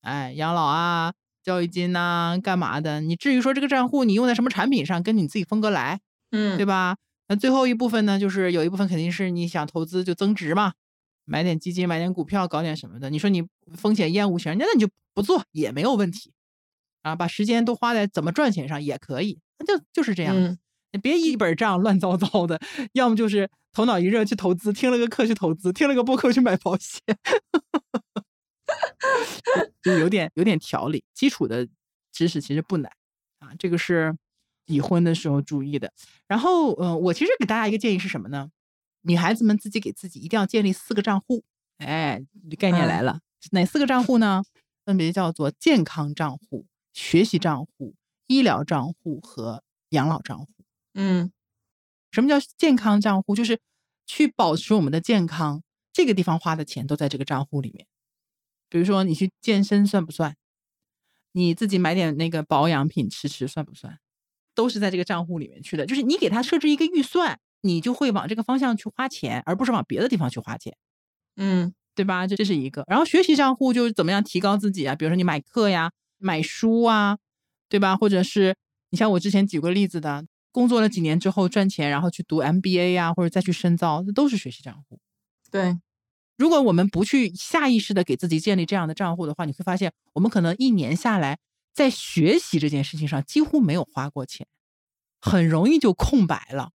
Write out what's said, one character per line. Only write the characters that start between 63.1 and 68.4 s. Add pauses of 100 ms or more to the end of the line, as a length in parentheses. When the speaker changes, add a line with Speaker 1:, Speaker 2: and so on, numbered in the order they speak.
Speaker 1:
吃
算
不
算？ (560)
都
是
在
这
个
账
户
里
面
去
的。
就
是
你
给
他
设
置
一
个
预
算， (220)
你
就
会
往
这
个